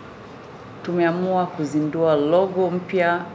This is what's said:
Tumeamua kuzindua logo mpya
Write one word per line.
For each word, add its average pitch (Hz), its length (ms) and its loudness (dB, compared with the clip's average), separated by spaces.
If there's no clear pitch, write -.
Tumeamua 175 640 2
kuzindua 151 680 0
logo 175 560 2
mpya 180 500 0